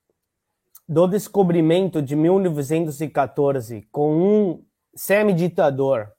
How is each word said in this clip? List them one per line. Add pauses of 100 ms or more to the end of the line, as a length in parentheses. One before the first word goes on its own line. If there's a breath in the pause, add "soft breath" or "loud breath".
(840)
do
descobrimento
de
mil
novecentos
e
quatorze,
com
um (280)
semiditador